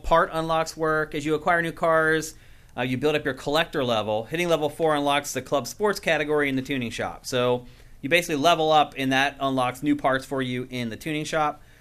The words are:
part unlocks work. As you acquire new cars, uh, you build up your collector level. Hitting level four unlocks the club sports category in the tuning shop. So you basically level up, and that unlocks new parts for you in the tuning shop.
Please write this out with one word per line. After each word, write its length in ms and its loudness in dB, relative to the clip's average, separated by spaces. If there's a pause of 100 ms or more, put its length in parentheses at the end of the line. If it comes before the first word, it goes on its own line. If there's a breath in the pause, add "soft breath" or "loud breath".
part 300 4
unlocks 420 -2
work. 400 -2
As 100 -4
you 100 0
acquire 260 2
new 100 -2
cars, 640 2 (440 soft breath)
uh, 40 -2
you 160 -2
build 180 2
up 80 -2
your 120 -2
collector 480 -2
level. 420 0
Hitting 240 -2
level 200 2
four 260 0
unlocks 380 0
the 80 -4
club 260 -2
sports 320 -2
category 500 0
in 60 -2
the 60 0
tuning 280 -4
shop. 360 -8
So 400 0 (360 soft breath)
you 80 -4
basically 320 2
level 300 4
up, 260 4
and 160 0
that 260 2
unlocks 440 0
new 120 4
parts 300 0
for 160 -4
you 300 -4
in 180 -4
the 80 -10
tuning 280 -6
shop. 360 -2 (200 soft breath)